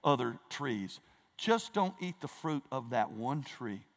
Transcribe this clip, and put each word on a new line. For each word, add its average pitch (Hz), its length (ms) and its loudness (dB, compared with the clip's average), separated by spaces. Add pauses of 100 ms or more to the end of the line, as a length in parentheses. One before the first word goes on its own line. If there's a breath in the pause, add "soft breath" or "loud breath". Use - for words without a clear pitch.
other 123 340 4 (120)
trees. 110 500 -4 (380 soft breath)
Just 226 340 2
don't 190 280 2
eat 180 200 -6
the 143 80 -8
fruit 151 420 -2
of 127 200 -4
that 113 200 2
one 127 320 -2
tree. 107 400 -8 (140)